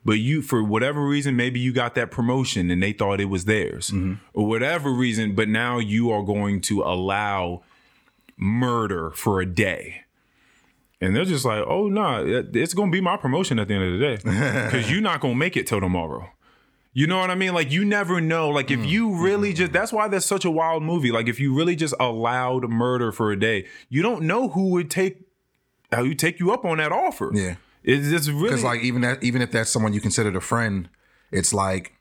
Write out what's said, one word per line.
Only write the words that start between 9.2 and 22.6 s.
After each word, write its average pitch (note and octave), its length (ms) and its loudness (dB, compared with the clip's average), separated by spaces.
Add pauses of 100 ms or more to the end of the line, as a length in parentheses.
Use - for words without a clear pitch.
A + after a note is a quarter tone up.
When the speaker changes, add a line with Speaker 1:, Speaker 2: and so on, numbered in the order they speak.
Speaker 1:
a F#2 60 -2
day. F#2 560 -2 (1000)
And F#2 140 2
they're D#3 120 0
just D3 180 -2
like, G#2+ 220 0
"Oh, G3+ 220 0
nah, F#3 340 0
it, A2+ 340 -2
it's D#3+ 160 2
gonna F#3+ 180 2
be F#3 120 2
my F3 160 2
promotion C3+ 400 0
at G2+ 100 -2
the G#2 60 0
end F#2+ 100 0
of F2+ 160 0
the C3+ 160 0
day. A2 540 0
Speaker 2:
<laughs> - 0 -
Speaker 1:
'Cause A#2 200 0
you're G#3 120 0
not F3 180 0
gonna B2+ 140 0
make E3 220 0
it A#2 100 0
till G#2 140 0
tomorrow." F2 500 -2 (640)
You C#3 140 2
know F#3 100 0
what F#3 120 0
I F3+ 40 -2
mean? F#3 180 0
Like, D#3+ 200 0
you F#3 120 2
never G3 380 0
know. D#3+ 260 0
Like, C#3 220 0
if C3+ 100 2
Speaker 2:
Mm. C3 80 -2
Speaker 1:
you G#3 280 0
really G3+ 360 2
Speaker 2:
Mm. D#3+ 40 -4
Speaker 1:
just, E3+ 160 0
that's G3+ 200 0
why G#3+ 160 0
that's F#3+ 160 -2
such G3 220 -2
a E3+ 40 2
wild D#3+ 320 0
movie. D#3 280 0
Like, A#2 180 0
if A#2 120 -4
you C#3 140 2
really E3+ 220 2
just D#3 240 -2
allowed B2 680 0